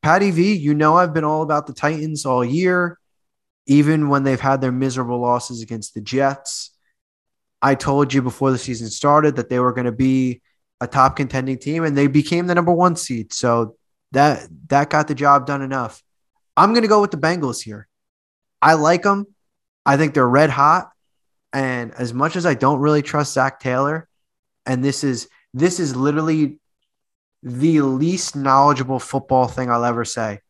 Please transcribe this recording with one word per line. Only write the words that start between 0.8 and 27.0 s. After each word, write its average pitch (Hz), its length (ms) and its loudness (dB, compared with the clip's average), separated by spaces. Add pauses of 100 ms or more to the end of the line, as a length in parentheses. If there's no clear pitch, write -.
I've 175 180 2
been 160 100 -2
all 156 180 -2
about 151 260 -4
the 127 60 -14
Titans 151 520 -4
all 127 180 0
year, 175 540 0 (680)
even 147 420 4
when 139 160 2
they've 131 160 0
had 135 200 0
their 131 120 -2
miserable 123 480 -4
losses 120 420 -2
against 110 320 -12
the 113 60 -10
Jets. 135 720 -4 (920)
I 139 140 4
told 139 360 0
you 135 80 2
before 127 300 -2
the 127 80 0
season 117 300 -8
started 147 480 2
that 120 120 -6
they 123 120 -2
were 123 120 2
gonna 123 200 -4
be 131 500 -2 (380)
a 123 60 -6
top 135 300 2
contending 131 420 -4
team, 160 260 -4
and 147 120 0
they 143 120 4
became 151 380 0
the 175 80 0
number 175 180 0
one 175 240 2
seed. 113 360 -8
So 117 440 -2 (360)
that, 139 360 2 (200)
that 143 220 0
got 151 180 0
the 147 60 -4
job 143 320 2
done 139 160 -4
enough. 131 400 -8 (540)
I'm 202 180 4
gonna 226 140 2
go 208 120 6
with 202 120 0
the 180 40 -8
Bengals 151 460 -2
here. 104 240 -16 (760)
I 156 140 6
like 165 320 2
'em. 202 200 0 (600)
I 139 120 4
think 151 160 0
they're 131 120 4
red 139 220 4
hot. 147 420 2 (640)
And 127 400 -4
as - 220 -8
much 147 220 -2
as 175 100 -2
I 151 80 2
don't 131 260 2
really 147 220 2
trust 147 320 -4
Zach 131 260 0
Taylor, 139 480 -4 (560)
and 127 180 -2
this 139 220 -2
is, 127 240 -4 (240)
this 170 260 0
is 156 160 -4
literally 147 640 0 (840)